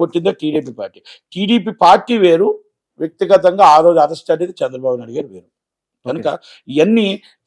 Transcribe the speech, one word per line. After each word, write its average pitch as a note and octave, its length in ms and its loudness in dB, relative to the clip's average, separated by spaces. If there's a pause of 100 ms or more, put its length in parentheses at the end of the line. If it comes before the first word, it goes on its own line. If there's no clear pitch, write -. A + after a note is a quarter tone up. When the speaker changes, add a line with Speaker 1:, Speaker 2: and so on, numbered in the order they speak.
Speaker 1:
పుట్టిందే E3+ 320 -4 (100)
టీడీపీ D3 380 -6
పార్టీ. - 200 -14 (340)
టీడీపీ G3+ 400 -2 (100)
పార్టీ G3 400 2
వేరు, F3 240 2 (520)
వ్యక్తిగతంగా F#3 760 2
ఆ D3+ 120 6
రోజు E3 200 4
అరెస్ట్ D#3+ 280 -6
అనేది F3+ 280 -8
చంద్రబాబు C3 380 -6
నాయుడు A#2 180 -16
గారు D3 160 -12
వేరు. F2+ 140 -20
Speaker 2:
ఓకే. - 600 -20
Speaker 1:
కనుక D3 300 -6 (360)
ఇవన్నీ G3+ 340 2 (380)